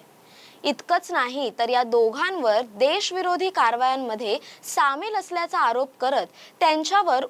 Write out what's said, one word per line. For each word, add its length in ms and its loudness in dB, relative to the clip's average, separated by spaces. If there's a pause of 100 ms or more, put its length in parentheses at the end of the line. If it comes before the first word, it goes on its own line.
(640)
इतकंच 480 -2
नाही, 380 -2 (100)
तर 100 0
या 140 4
दोघांवर 760 2 (140)
देशविरोधी 760 0
कारवायांमध्ये 880 0 (260)
सामील 520 -2
असल्याचा 440 -4
आरोप 300 0 (100)
करत 260 0 (340)
त्यांच्यावर 720 2